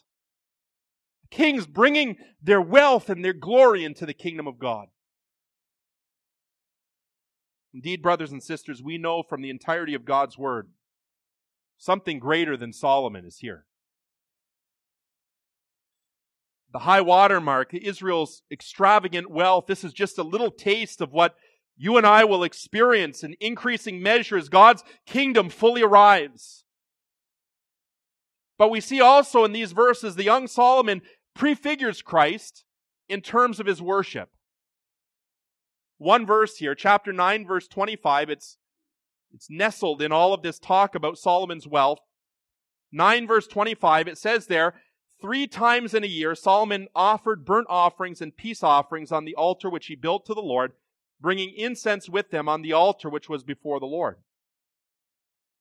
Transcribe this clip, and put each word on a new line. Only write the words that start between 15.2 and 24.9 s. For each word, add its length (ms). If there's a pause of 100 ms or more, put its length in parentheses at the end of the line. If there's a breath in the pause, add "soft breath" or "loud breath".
The 80
high 220
water 400
mark, 320
Israel's 760
extravagant 800
wealth, 380
this 160
is 100
just 240
a 60
little 280
taste 500
of 100
what 240 (460)
you 140
and 100
I 200
will 180
experience 800
in 160
increasing 600
measure 340
as 140
God's 340 (220 soft breath)